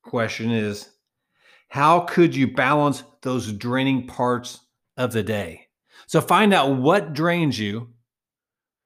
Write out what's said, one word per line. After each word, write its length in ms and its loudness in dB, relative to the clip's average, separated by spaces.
question 480 -4
is, 380 -4
how 320 4
could 340 2
you 180 0
balance 500 0
those 300 -4
draining 560 -2
parts 520 -4
of 140 -2
the 120 -2
day? 440 -8
So 140 2
find 320 4
out 220 2
what 380 2
drains 440 0
you, 320 -6